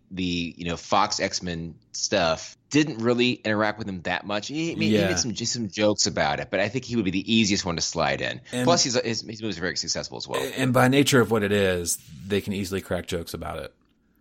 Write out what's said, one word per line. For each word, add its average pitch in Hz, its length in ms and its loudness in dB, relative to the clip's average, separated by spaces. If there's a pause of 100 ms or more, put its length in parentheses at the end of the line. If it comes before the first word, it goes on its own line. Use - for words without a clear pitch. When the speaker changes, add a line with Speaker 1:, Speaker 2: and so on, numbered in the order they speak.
(120)
Speaker 1:
the, 87 460 -2
you 87 80 -10
know, 85 100 -2
Fox 104 460 0
X-Men 85 540 -4 (180)
stuff, - 640 0 (140)
didn't 147 260 2
really 120 340 4
interact 107 480 0
with 104 80 -6
him 92 140 -6
that 90 240 -2
much. 104 220 -4
He, 160 260 -4
I - 20 -6
mean, 107 140 0
he 107 80 4
Speaker 2:
Yeah. 101 100 4
Speaker 1:
made 92 100 0
some, 113 140 -2
just 113 220 -4
some 113 160 -4
jokes 104 380 2
about 76 340 0
it, - 100 -8
but 95 80 0
I 101 80 2
think 131 160 -4
he 117 140 -4
would 107 80 2
be 92 60 2
the 95 220 -2
easiest 101 300 4
one 85 140 -2
to 78 40 -2
slide 69 380 0
in. 62 220 -6 (100)
Speaker 2:
And 123 140 -2
Speaker 1:
Plus, 175 180 4
he's, 120 120 0
his, 117 260 -2
his 107 200 -12
movies 104 160 -4
are 82 40 -6
very 87 160 -2
successful 76 400 -6
as - 100 -10
well. 65 180 -4 (120)
Speaker 2:
And 127 160 2
by 127 160 6
nature 135 320 6
of 110 100 4
what 113 100 4
it 101 120 2
is, 90 440 2 (300)
they 98 140 2
can 101 100 -6
easily 95 300 -2
crack 87 260 -4
jokes 82 260 -6
about 82 260 -8
it. 69 140 -12 (480)